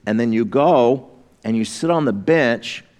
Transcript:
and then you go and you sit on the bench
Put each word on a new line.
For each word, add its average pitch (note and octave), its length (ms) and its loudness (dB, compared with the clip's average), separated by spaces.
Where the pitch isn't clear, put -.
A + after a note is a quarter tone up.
and G#2+ 140 -2
then A#2 140 -2
you A2+ 100 0
go C3 680 2
and A2 100 -2
you A2 80 -2
sit E3 260 -6
on E3+ 140 0
the C3 80 0
bench A#2 720 -2